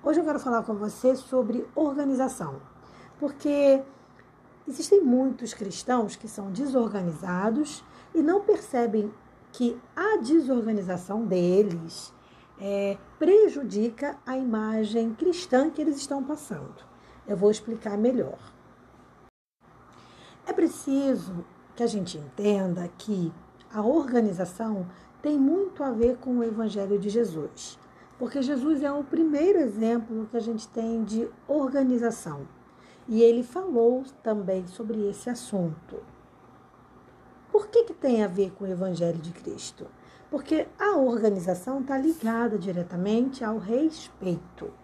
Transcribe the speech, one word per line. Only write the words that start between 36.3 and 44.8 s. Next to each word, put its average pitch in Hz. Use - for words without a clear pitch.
Por 427
que 466
que 330
tem 233
a 202
ver 185
com 196
o -
Evangelho 175
de 165
Cristo? -
Porque 311
a 403
organização 220
tá 269
ligada 226
diretamente 190
ao 220
respeito. 208